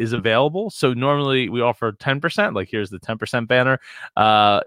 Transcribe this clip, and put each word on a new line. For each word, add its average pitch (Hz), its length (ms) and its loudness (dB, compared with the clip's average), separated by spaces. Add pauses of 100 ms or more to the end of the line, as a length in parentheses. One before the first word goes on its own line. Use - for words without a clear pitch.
is 113 120 -2
available. 139 580 0
So 131 220 0
normally 135 560 0
we 120 120 -4
offer 117 320 0
ten 139 280 -4
percent, 202 340 -2
like, 95 140 -4
here's 104 220 -6
the 95 80 -12
ten 113 200 -8
percent 117 280 -4
banner, 127 320 2 (380)
uh, 104 500 4